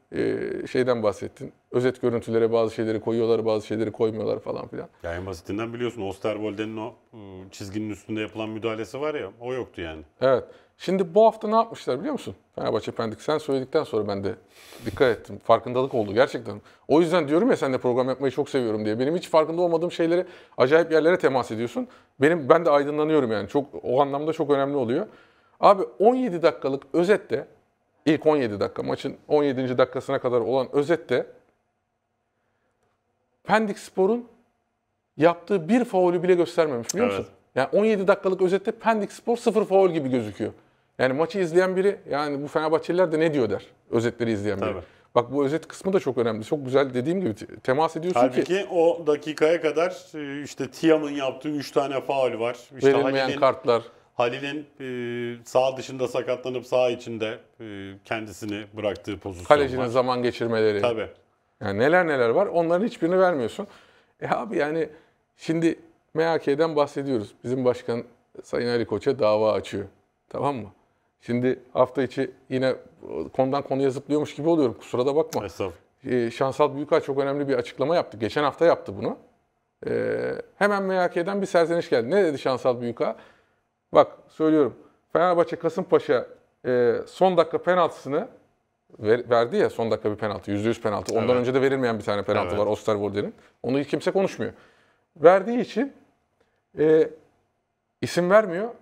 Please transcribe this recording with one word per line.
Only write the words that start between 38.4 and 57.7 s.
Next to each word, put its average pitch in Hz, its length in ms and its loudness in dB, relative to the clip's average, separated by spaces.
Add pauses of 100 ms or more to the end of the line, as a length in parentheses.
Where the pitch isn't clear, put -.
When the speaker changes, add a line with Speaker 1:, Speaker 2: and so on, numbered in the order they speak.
Speaker 1:
özette 190 300 2
Pendik 220 400 -2
Spor - 260 -4
sıfır 214 280 2
faul 190 260 6
gibi 156 180 -2
gözüküyor. 107 420 -2 (480)
Yani 127 140 2
maçı 160 260 -2
izleyen 185 360 2
biri, 190 220 2 (120)
"Yani 143 340 -2
bu 147 40 -8
Fenerbahçeliler 160 640 0
de 160 80 0
ne 160 140 2
diyor?" 123 160 2
der. 95 160 -4 (260)
Özetleri 117 400 0
izleyen 101 300 -2
biri. 110 80 -2
Speaker 2:
Tabii. 92 140 -8 (320)
Speaker 1:
Bak 120 180 2
bu 143 120 2
özet 160 220 -4
kısmı - 260 -4
da 190 60 2
çok 127 180 -2
önemli. 110 280 -2
Çok 147 200 -4
güzel 135 280 2
dediğim 147 280 -2
gibi 131 140 -2
te-, - 200 -14
temas 151 400 0
ediyorsun 160 340 2
ki. 123 60 -6
Speaker 2:
Halbuki 180 360 0
o 170 360 2
dakikaya 151 540 0
kadar, 165 540 -2
e, 143 280 -10
işte 131 280 -10
Tiam'ın 156 400 4
yaptığı 139 380 -4
üç 147 220 -6
tane 139 300 0
faul 127 380 -2
var. 120 180 -4 (180)
İşte 135 180 4
Speaker 1:
Verilmeyen 135 300 2
Speaker 2:
Halil'in, 131 160 -2
Speaker 1:
kartlar. 120 440 2 (320)
Speaker 2:
Halil'in, 139 500 -4 (140)
e, 120 640 -8
sağ 131 320 2
dışında 127 300 -4
sakatlanıp 127 580 -4
sağ 127 240 2
içinde, 117 480 -6 (240)
e, 98 320 -12 (120)